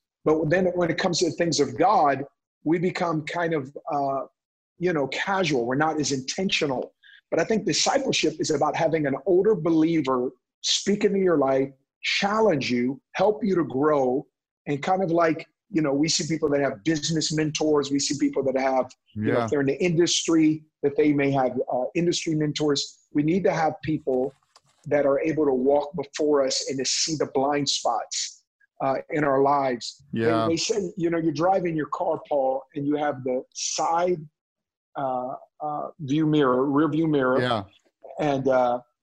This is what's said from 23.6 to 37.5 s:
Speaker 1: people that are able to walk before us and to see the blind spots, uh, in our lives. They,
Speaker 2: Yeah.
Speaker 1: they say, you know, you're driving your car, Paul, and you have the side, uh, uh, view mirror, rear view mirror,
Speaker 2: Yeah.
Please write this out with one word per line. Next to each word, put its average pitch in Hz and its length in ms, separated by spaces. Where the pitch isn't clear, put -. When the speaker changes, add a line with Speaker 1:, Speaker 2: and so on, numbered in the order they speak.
Speaker 1:
people 139 520
that 143 200
are 139 140
able 156 240
to 135 100
walk 143 400
before 147 500
us - 240
and 135 100
to 127 60
see - 300
the 139 180
blind 143 360
spots, - 760
uh, 135 140
in 151 120
our 139 180
lives. 139 640
They, 113 100
Speaker 2:
Yeah. 113 260
Speaker 1:
they 165 80
say, 196 400
you 165 140
know, 170 80
you're 160 140
driving 175 440
your 143 100
car, 160 420
Paul, 135 360
and 143 120
you 147 100
have 147 260
the 127 220
side, 170 680
uh, 131 380
uh, 147 280
view 151 240
mirror, 139 460
rear 147 180
view 160 200
mirror, 131 320
Speaker 2:
Yeah. 120 240